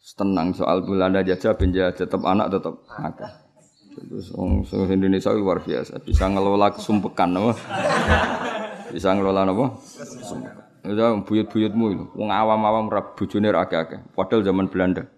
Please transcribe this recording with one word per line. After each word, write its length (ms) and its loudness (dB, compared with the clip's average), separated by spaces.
Tenang 480 -2
soal 320 0
Belanda 400 2
jajah, 320 0
ben 160 0
jajah, 320 0
tetep 240 -4
anak, 240 2
tetep 240 -4
akeh. 400 -12
Terus 400 -14
wong, 320 0
wong 240 0
Indonesia 400 2
luar 320 0
biasa, 400 -4
bisa 240 2
ngelola 480 2
kesumpekan, 640 0
apa? 120 2
Bisa 240 2
ngelola 320 2
apa? 320 0
Kesumpekan. 840 -14
Ya, 240 2
buyut-buyutmu 640 0
itu, 80 -8
wong 80 -4
awam-awam 640 2
ra 240 -4
bojone 320 0
ra 160 4
akeh-akeh. 480 -4
Padahal 320 0
zaman 240 2
Belanda. 500 0